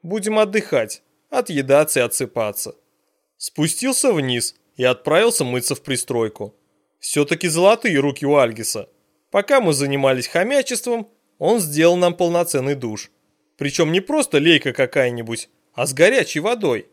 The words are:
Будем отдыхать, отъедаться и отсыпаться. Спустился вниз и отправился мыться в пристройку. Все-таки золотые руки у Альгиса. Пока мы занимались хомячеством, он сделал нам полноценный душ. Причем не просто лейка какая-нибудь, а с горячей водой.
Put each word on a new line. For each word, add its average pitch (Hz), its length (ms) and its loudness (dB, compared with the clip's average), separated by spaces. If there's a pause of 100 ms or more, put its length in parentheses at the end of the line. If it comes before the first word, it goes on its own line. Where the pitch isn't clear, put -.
Будем 214 360 -2
отдыхать, 196 640 0 (280)
отъедаться 147 680 2
и - 20 2
отсыпаться. 113 760 -4 (600)
Спустился 247 760 -2
вниз 127 420 -2 (220)
и 127 80 -2
отправился 156 600 2
мыться 123 300 -4
в - 80 -12
пристройку. 113 720 -4 (460)
Все-таки 160 480 -2
золотые 185 500 2
руки 139 260 -2
у 147 120 4
Альгиса. 113 520 0 (420)
Пока 202 300 2
мы 170 140 2
занимались 135 520 0
хомячеством, 240 800 -2 (320)
он 214 220 2
сделал 165 360 4
нам 175 200 -2
полноценный 170 580 0
душ. 117 360 -8 (480)
Причем 151 340 -2
не 185 80 2
просто 277 380 -2
лейка 147 340 2
какая-нибудь, 120 800 -2 (240)
а 120 120 -2
с 135 60 -6
горячей 170 480 2
водой. 180 520 -2